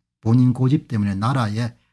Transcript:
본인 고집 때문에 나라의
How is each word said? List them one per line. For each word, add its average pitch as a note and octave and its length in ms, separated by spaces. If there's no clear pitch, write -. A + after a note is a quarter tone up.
본인 B2 320
고집 B2+ 340
때문에 G2+ 280
나라의 A#2 640